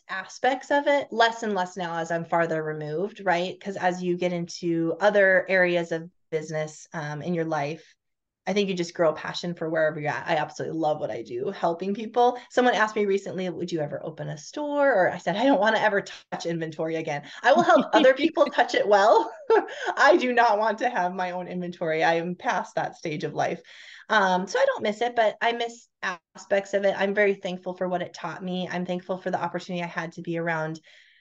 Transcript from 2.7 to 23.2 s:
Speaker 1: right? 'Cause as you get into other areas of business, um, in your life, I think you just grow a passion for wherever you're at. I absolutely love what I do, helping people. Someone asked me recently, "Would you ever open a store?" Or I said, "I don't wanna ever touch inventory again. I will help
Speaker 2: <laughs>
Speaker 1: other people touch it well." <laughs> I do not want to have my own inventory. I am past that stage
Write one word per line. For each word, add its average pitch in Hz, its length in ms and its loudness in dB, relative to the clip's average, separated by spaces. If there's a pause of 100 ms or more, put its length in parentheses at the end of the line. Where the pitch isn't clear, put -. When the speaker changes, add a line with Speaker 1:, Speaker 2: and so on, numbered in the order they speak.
Speaker 1:
right? 180 340 -2
'Cause 196 180 -8
as 180 260 -2
you 175 120 0
get 180 160 -2
into 170 680 -2
other 196 500 4
areas 175 420 2
of 165 180 -6 (200)
business, 156 640 -8
um, 151 300 -8
in 180 100 -4
your 165 120 0
life, 156 380 -4 (640)
I 196 60 -2
think 202 160 2
you 190 60 -2
just 170 200 -4
grow 165 160 4
a - 20 0
passion 170 400 -8
for 165 160 -6
wherever 156 300 0
you're 147 100 -4
at. 120 180 -6
I 170 80 0
absolutely 151 440 -4
love 151 200 0
what - 120 -4
I 117 100 -8
do, 120 300 -6
helping 185 420 -2
people. 240 460 0 (100)
Someone 247 240 2
asked 202 220 0
me 214 100 0
recently, 190 440 -2
"Would 175 220 -8
you 165 100 -2
ever 143 220 -6
open 151 260 -10
a 151 80 -10
store?" 285 560 0
Or 185 180 4
I 185 80 -6
said, - 160 -2
"I 220 80 0
don't 269 160 6
wanna 214 180 4
ever 202 240 2 (300)
touch 175 160 -8
inventory 160 480 -4
again. 151 280 -4 (200)
I 254 100 6
will 339 100 6
help 339 260 6
Speaker 2:
<laughs> - 40 2
Speaker 1:
other 254 220 8
people 294 300 2
touch - 300 2
it - 120 0
well." 208 440 6 (180)
<laughs> - 480 0
I 294 200 8
do 247 160 0
not 233 240 6
want 214 220 0
to 254 100 0
have 185 240 0
my 185 180 -4
own 180 160 -6
inventory. 175 560 -2
I 165 120 4
am 175 200 -2
past 202 400 -4
that 156 220 -4
stage 156 260 -6